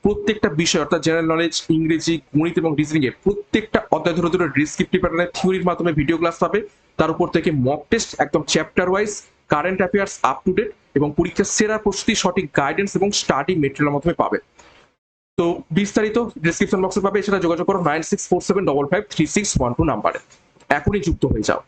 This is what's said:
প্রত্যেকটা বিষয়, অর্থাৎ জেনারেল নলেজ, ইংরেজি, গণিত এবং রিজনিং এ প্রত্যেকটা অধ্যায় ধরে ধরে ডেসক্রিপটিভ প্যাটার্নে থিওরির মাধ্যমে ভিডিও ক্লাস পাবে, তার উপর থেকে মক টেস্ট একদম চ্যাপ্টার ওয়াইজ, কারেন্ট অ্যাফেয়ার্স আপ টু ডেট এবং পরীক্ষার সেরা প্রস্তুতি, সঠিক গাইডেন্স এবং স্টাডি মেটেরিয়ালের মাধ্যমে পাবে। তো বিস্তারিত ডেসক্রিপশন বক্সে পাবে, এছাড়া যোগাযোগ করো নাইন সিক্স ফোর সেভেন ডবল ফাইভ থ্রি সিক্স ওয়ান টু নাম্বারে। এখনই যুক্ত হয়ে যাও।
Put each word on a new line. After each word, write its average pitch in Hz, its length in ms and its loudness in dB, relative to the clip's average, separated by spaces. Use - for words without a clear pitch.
প্রত্যেকটা 208 480 0
বিষয়, 160 320 0
অর্থাৎ 156 200 0
জেনারেল 165 300 2
নলেজ, 165 380 -2
ইংরেজি, 160 460 2
গণিত 165 220 2
এবং 160 180 0
রিজনিং 151 320 0
এ 113 40 -2
প্রত্যেকটা 202 560 0
অধ্যায় 160 260 0
ধরে 175 120 0
ধরে 170 200 0
ডেসক্রিপটিভ 151 520 -2
প্যাটার্নে 170 340 0
থিওরির 185 340 0
মাধ্যমে 170 300 0
ভিডিও 160 180 2
ক্লাস 170 260 0
পাবে, 202 240 0
তার 156 140 2
উপর 165 240 0
থেকে 165 160 2
মক 135 380 0
টেস্ট 226 200 0
একদম 147 240 0
চ্যাপ্টার 180 360 0
ওয়াইজ, 208 220 0
কারেন্ট 175 340 0
অ্যাফেয়ার্স 202 420 -2
আপ 135 220 2
টু 185 80 2
ডেট 202 160 0
এবং 147 240 0
পরীক্ষার - 280 0
সেরা 214 320 0
প্রস্তুতি, 208 380 -2
সঠিক 185 300 0
গাইডেন্স 151 380 0
এবং 196 160 2
স্টাডি 147 440 0
মেটেরিয়ালের 143 400 0
মাধ্যমে 160 180 0
পাবে। 101 140 0
তো 175 80 2
বিস্তারিত 208 460 0
ডেসক্রিপশন 185 380 0
বক্সে 190 180 0
পাবে, 196 180 0
এছাড়া 196 200 0
যোগাযোগ 170 280 0
করো 196 120 2
নাইন 156 120 0
সিক্স - 280 -4
ফোর 175 120 2
সেভেন 175 240 0
ডবল 143 260 2
ফাইভ 196 180 0
থ্রি 156 180 0
সিক্স 208 320 0
ওয়ান 120 180 0
টু - 60 2
নাম্বারে। 107 360 0
এখনই 180 380 0
যুক্ত 143 180 0
হয়ে 113 240 0
যাও। - 180 0